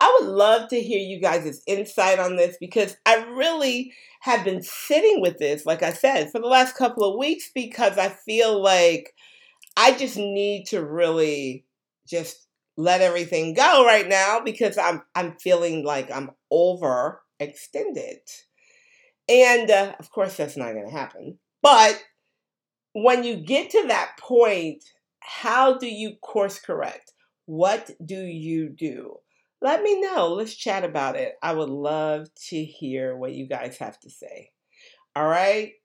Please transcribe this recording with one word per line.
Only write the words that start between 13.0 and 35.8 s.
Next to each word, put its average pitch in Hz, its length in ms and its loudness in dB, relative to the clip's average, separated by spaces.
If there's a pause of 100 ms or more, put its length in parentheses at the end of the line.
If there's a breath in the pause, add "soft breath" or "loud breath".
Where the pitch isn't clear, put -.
everything 170 520 0
go 269 320 6
right 214 220 4
now 196 320 2
because 214 380 -4
I'm, 175 240 0 (140)
I'm 175 220 -6
feeling 170 460 0
like 139 260 -4
I'm 135 220 -10 (220)
overextended. 170 1700 -4 (1080 soft breath)
And, 240 420 6
uh, 196 300 2
of - 120 -20
course, 196 260 -4
that's 147 180 -8
not 117 200 -8
gonna 107 160 -12
happen. - 480 -14 (220)
But 220 400 8 (920)
when 240 320 2
you 233 100 -6
get 190 360 -4
to 381 160 0
that 190 300 -4
point, 208 680 0 (360)
how 254 580 0
do 254 100 -8
you 214 340 -10
course 196 360 -4
correct? - 540 -10 (340)
What 185 460 -2 (140)
do 190 160 -12
you 160 480 -6
do? - 500 -12 (420)
Let 311 220 0
me 415 160 0
know. 359 300 -2
Let's 214 260 -6
chat 196 300 -6
about 139 320 -4
it. 127 240 -8
I 165 120 -4
would 156 160 -4
love 151 640 -6 (160)
to 156 140 -8
hear 131 540 -10
what 127 160 -10
you 131 120 -12
guys 123 340 -10
have 110 220 -14
to - 80 -20
say. - 420 -20 (640 soft breath)
All 151 120 0
right? 196 460 0 (100)